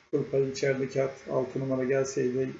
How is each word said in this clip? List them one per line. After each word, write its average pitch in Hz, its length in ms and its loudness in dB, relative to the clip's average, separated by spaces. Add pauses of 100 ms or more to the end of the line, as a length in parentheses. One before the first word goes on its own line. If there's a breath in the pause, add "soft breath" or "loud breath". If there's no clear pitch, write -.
(100)
Kıl 139 140 0
payı 135 260 2
içerideki 135 520 0
at 135 120 -2 (160)
altı 135 300 -2
numara 131 240 0
gelseydi 131 640 2 (120)